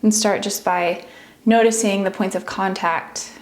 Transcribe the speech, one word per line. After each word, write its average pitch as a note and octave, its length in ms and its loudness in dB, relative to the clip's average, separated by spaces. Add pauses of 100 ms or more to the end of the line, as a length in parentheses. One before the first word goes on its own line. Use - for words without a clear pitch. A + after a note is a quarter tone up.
And G#3+ 120 4
start G3+ 280 0
just G3+ 220 -6
by F3+ 400 -2 (400)
noticing A3 600 4
the F#3 60 0
points F#3+ 260 -4
of F3+ 100 -6
contact - 960 -4